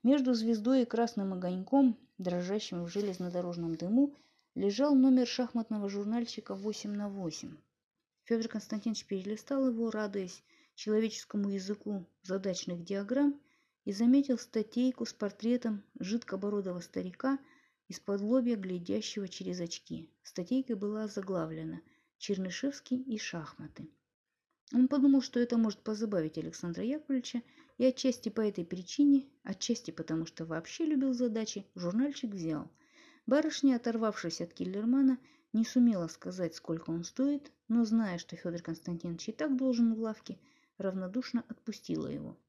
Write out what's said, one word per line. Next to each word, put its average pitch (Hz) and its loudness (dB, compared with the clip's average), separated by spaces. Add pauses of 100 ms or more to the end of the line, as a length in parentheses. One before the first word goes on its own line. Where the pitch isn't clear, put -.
Между 254 6
звездой 226 4
и 233 2
красным 220 0
огоньком, 185 4 (200)
дрожащим 180 -2
в 170 -8
железнодорожном 180 -4
дыму, 233 2 (400)
лежал 214 2
номер 254 8
шахматного 220 -2
журнальчика 208 -4
восемь 208 -6
на 202 -4
восемь. 180 -6 (680)
Федор 226 0
Константинович 214 -6
перелистал 214 -2
его, 226 0
радуясь 202 -4 (300)
человеческому 214 0
языку 196 -4 (160)
задачных 185 -4
диаграмм, 254 2 (440)
и 202 -4
заметил 247 6
статейку 240 0
с - -8
портретом 214 -2 (160)
жидкобородого 196 -2
старика, 185 -4 (500)
из-под 202 -4
лобья 233 2
глядящего 190 -4
через 185 -8
очки. 165 -10 (140)
Статейка 247 -4
была 208 -4
озаглавлена 165 -6 (360)
«Чернышевский 202 -4
и 254 -4
шахматы». - -10 (840)
Он 254 6
подумал, 277 6
что 247 -2
это 240 2
может 220 2
позабавить 208 -2
Александра 165 -6
Яковлевича, 262 -2 (340)
и 240 2
отчасти 254 2
по 214 -2
этой 202 0
причине, 277 4 (140)
отчасти - -4
потому, 160 -4
что 160 -10
вообще 165 -4
любил 269 2
задачи, 220 -2
журнальчик 214 -2
взял. 160 -4 (560)
Барышня, 277 4
оторвавшись 220 -2
от 175 -6
Киллермана, 240 2 (340)
не 226 4
сумела 220 4
сказать, 180 -6
сколько 165 -6
он 170 -2
стоит, 285 -2 (160)
но, 226 4
зная, 214 0
что - -12
Федор 170 -6
Константинович 170 -6
и 220 -8
так 294 -2
должен 233 4
в 220 -4
лавке, 220 -6 (400)
равнодушно 190 -4
отпустила 165 -6
его. - -8 (100)